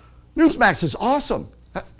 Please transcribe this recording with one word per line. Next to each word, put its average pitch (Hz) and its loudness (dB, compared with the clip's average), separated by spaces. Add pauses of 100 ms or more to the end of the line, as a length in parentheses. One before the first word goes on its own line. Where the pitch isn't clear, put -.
(360)
Newsmax 240 2
is 151 -4
awesome. 247 -2 (520)